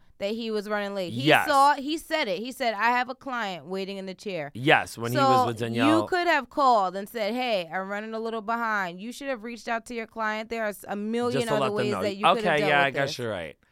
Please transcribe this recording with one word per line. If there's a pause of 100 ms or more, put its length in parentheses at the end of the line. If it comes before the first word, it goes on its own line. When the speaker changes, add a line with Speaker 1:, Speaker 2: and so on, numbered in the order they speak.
(200)
Speaker 1:
that
he
was
running
late.
He
Speaker 2:
Yes.
Speaker 1:
saw,
he
said
it.
He
said,
"I
have
a
client
waiting
in
the
chair."
Speaker 2:
Yes,
when
he
was
Speaker 1:
So
Speaker 2:
with
Danielle.
Speaker 1:
you
could
have
called
and
said,
"Hey,
I'm
running
a
little
behind."
You
should
have
reached
out
to
your
client.
There
are
s-,
a
million
Speaker 2:
Just
to
Speaker 1:
other
Speaker 2:
let
them
Speaker 1:
ways
Speaker 2:
know.
Speaker 1:
that
you
could
have
Speaker 2:
Okay,
Speaker 1:
dealt
Speaker 2:
yeah,
Speaker 1:
with
Speaker 2:
I
guess
Speaker 1:
this.
Speaker 2:
you're
right. (140)